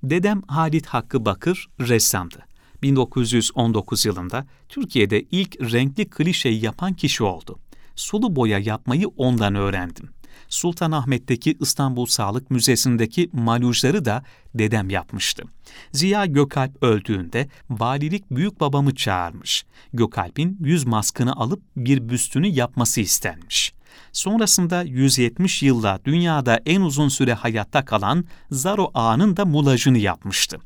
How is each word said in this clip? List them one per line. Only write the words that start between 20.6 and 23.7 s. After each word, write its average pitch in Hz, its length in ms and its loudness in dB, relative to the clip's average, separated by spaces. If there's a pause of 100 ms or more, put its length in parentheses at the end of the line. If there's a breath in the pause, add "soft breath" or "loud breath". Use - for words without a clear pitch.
yüz 156 240 2
maskını 120 480 0
alıp 127 300 -4 (140)
bir 127 320 0
büstünü 123 380 0
yapması 123 540 0
istenmiş. - 720 -4 (400 soft breath)